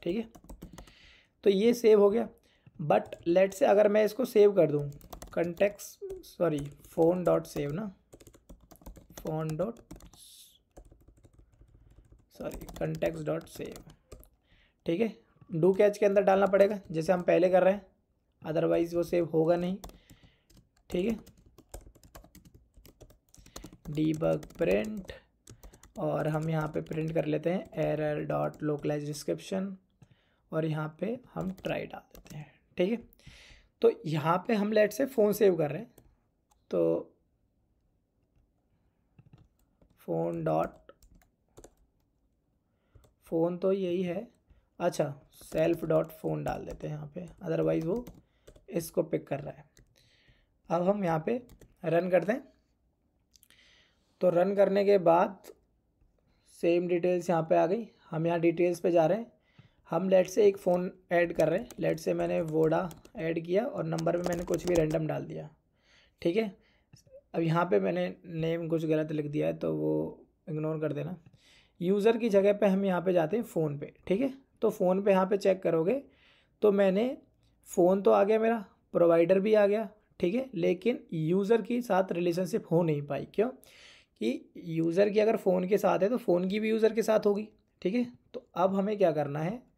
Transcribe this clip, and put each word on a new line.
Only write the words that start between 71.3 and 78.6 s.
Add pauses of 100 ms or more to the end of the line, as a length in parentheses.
यूज़र
की
जगह
पे
हम
यहाँ
पे
जाते
हैं
फ़ोन
पे। (140)
ठीक
है, (280)
तो
फ़ोन
पे
यहाँ
पे
चेक
करोगे (600)
तो
मैंने (640)
फ़ोन
तो
आ
गया
मेरा, (300)